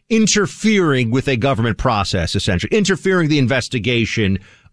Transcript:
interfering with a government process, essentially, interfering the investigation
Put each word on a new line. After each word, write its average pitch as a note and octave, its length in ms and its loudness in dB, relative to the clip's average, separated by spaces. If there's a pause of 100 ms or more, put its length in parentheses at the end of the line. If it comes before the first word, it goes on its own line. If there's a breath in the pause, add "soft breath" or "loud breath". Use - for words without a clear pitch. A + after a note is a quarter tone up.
interfering F#3+ 1040 2
with C3 160 0
a C3+ 100 0
government A#2 420 0
process, G2+ 580 -2
essentially, - 380 -2
interfering F#3 540 0
the D3+ 100 2
investigation A#2 1000 0 (340 soft breath)